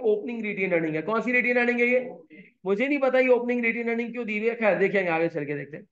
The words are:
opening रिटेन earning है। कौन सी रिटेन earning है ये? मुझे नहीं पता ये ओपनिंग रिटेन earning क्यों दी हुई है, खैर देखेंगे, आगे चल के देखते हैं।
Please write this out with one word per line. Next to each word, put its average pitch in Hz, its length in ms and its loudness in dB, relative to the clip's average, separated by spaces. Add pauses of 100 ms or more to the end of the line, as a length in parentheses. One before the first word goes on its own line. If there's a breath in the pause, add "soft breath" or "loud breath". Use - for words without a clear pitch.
(120)
opening 226 300 -2
रिटेन 185 300 -2
earning 165 240 2
है। 156 60 -2
कौन 214 200 0
सी 240 100 -2
रिटेन 247 280 2
earning 240 200 2
है 240 60 4
ये? 247 140 2 (640 loud breath)
मुझे 208 220 0
नहीं 285 100 0
पता 262 200 2
ये 262 100 4
ओपनिंग 247 360 2
रिटेन 233 260 -2
earning 233 220 -4
क्यों 240 140 -8
दी 208 120 -4
हुई 220 100 -2
है, 226 80 0
खैर 208 220 2
देखेंगे, 185 320 0
आगे 165 180 0
चल 165 160 -6
के 143 100 -6
देखते 143 220 -12
हैं। 202 160 -20